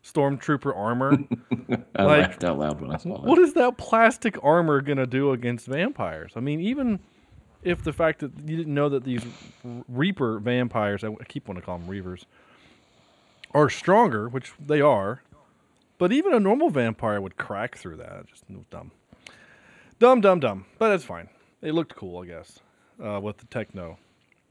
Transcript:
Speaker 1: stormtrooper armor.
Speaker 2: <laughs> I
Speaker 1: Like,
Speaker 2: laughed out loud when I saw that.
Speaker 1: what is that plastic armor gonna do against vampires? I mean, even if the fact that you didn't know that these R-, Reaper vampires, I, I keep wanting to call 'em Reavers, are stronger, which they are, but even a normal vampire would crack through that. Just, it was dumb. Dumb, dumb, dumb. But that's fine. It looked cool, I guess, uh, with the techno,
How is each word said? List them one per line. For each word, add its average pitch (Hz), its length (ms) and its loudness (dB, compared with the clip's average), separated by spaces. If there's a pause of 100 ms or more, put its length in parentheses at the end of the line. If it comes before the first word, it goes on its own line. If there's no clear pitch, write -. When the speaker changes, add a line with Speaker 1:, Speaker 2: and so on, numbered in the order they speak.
Speaker 1:
stormtrooper 143 720 0
armor. 120 360 0
Speaker 2:
<laughs> - 840 -2
I 101 80 2
Speaker 1:
Like, 147 180 8
Speaker 2:
laughed - 220 -2
out 85 140 0
loud 76 240 -4
when 67 100 -8
I 78 60 -6
saw - 240 -8
that. - 20 -14
Speaker 1:
what - 140 4
is 339 160 6
that 254 240 2
plastic 226 640 2
armor 156 380 4
gonna 139 240 0
do 135 260 2
against 120 360 -4
vampires? 123 680 -4
I 113 40 -10
mean, 143 200 -4
even 233 400 -2 (600)
if 175 220 -2
the 151 100 -4
fact 160 280 0
that 139 100 -8 (160)
you 160 100 -6
didn't 156 160 -4
know 147 160 2
that 135 140 -2
these 123 200 -4 (400)
R-, 120 240 -12
Reaper 127 520 -2
vampires, 113 640 -2
I, 110 60 -6
I 107 180 -12
keep - 200 -14
wanting 90 140 -12
to - 60 -16
call 90 80 -8
'em 87 120 -12
Reavers, 92 380 -12 (1300)
are 147 160 4
stronger, 180 580 2
which 123 320 -10
they 147 220 0
are, 120 400 2 (800)
but 180 120 2
even 320 220 2
a 233 60 4
normal 233 320 2
vampire 113 500 -2
would 95 160 -12
crack 107 400 -8
through 82 200 -14
that. 90 280 -18
Just, - 240 -20
it 95 80 -18
was 98 140 -20
dumb. 85 180 -18 (1080)
Dumb, 247 200 8
dumb, 190 200 6
dumb. 101 260 -4 (140)
But 220 100 2
that's 190 140 0
fine. 85 260 -14 (320)
It 156 140 -6
looked 165 200 -4
cool, 90 280 -14
I - 20 -16
guess, 85 340 -18 (440)
uh, 104 180 -6
with 104 160 -8
the - 80 -20
techno, 92 540 -12 (520)